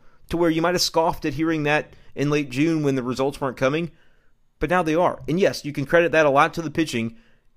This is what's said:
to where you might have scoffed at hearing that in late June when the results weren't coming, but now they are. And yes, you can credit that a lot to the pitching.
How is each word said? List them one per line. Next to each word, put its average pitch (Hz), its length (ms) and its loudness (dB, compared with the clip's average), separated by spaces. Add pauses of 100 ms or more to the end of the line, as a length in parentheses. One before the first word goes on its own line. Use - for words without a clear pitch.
(280)
to 170 80 -6
where 170 140 2
you 160 120 0
might 175 120 2
have 180 60 0
scoffed 170 440 -2
at 147 100 -4
hearing 160 300 -2
that 147 300 0 (200)
in 143 160 -2
late 147 200 -2
June 156 320 0
when 139 120 2
the 127 80 -2
results 127 380 -2
weren't 131 160 -4
coming, 151 340 -2 (680)
but 156 120 -2
now 180 120 2
they 156 120 0
are. 170 340 0
And 160 100 0
yes, - 260 0
you 143 80 -8
can 139 140 -4
credit 170 260 2
that 156 140 4
a 143 40 4
lot 151 240 4
to 170 80 -6
the 160 80 -4
pitching. 120 460 -2 (400)